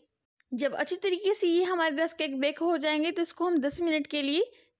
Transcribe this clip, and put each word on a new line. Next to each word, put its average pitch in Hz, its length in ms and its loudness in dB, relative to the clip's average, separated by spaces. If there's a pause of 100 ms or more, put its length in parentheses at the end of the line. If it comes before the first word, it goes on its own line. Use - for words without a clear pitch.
(520)
जब 262 220 -2
अच्छी 302 220 -4
तरीके 392 380 0
से 403 140 0
ये 339 160 4
हमारे 330 320 0
रस 330 160 0
केक 269 280 -4
बेक 294 180 0
हो 339 200 2
जाएंगे, 302 320 0
तो 339 120 -2
इसको 339 240 -2
हम 349 120 2
दस 285 220 -2
मिनट 311 260 0
के 294 160 -2
लिए 302 280 0 (300)